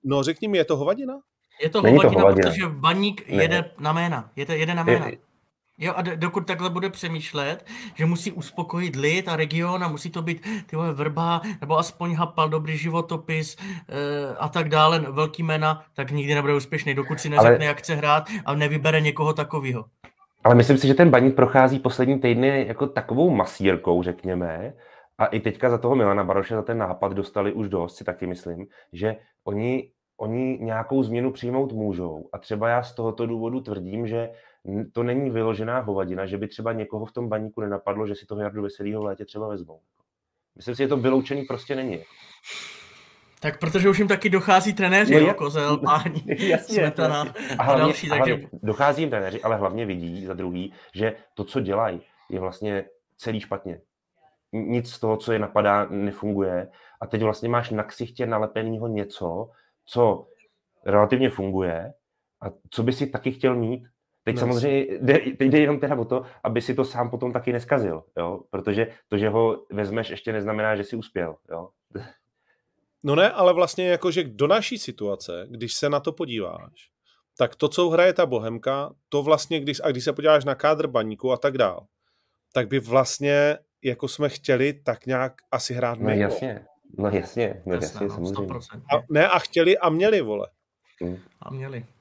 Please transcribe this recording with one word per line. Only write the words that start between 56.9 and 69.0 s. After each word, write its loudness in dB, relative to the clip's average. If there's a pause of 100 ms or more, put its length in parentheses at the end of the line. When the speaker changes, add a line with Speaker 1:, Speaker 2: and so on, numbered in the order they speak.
Speaker 3:
A -10
teď -2
vlastně -2
máš -2
na -4
ksichtě -8
nalepenýho -4
něco, -6 (360)
co 2 (600)
relativně 4
funguje -4 (500)
a -12 (240)
co -4
by 2
si -4
taky -6
chtěl 0
mít. -4 (420)
Teď -2
Speaker 1:
No, -4
Speaker 3:
samozřejmě 0 (220)
jde, 4
teď 0
jde 6
jenom 4
teda -2
o -2
to, -2 (220)
aby 0
si -4
to 0
sám -4
potom -6
taky -2
neskazil, -2 (140)
jo? -6 (100)
Protože -2 (220)